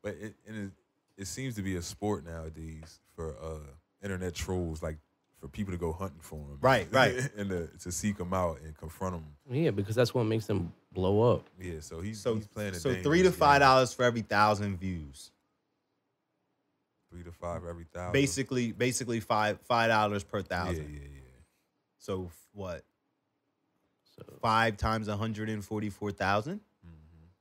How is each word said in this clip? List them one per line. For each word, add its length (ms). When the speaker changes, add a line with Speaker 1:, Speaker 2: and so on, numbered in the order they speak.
Speaker 1:
But 180
it, 140
and 180
it, 60
it 40
seems 280
to 80
be 140
a 40
sport 420
nowadays 760
for, 260
uh, 160
internet 320
trolls, 480
like, 140
for 80
people 240
to 40
go 140
hunting 300
for 160
'em. 240
Speaker 2:
Right, 300
right. 420
Speaker 1:
<laughs> 40
And 120
to, 180
to 100
seek 280
'em 140
out 300
and 140
confront 380
'em. 100
Speaker 3:
Yeah, 220
because 240
that's 180
what 100
makes 240
them 260
blow 420
up. 160
Speaker 1:
Yeah, 220
so 180
he's, 220
Speaker 2:
So, 140
Speaker 1:
he's 120
playing 260
a 60
Speaker 2:
so 100
Speaker 1:
dangerous 160
Speaker 2:
three 180
to 80
five 280
dollars 320
Speaker 1:
game. 60
Speaker 2:
for 60
every 180
thousand 560
views. 520
Speaker 1:
Three 120
to 100
five 320
every 180
thousand. 200
Speaker 2:
Basically, 580
basically 480
five, 480
five 220
dollars 340
per 180
thousand. 480
Speaker 1:
Yeah, 120
yeah, 140
yeah. 260
Speaker 2:
So 280
f-, 260
what? 300
Speaker 3:
So 80
Speaker 2:
Five 360
times 320
a 80
hundred 320
and 140
forty-four 500
thousand? 480
Speaker 1:
Mm-hmm. 380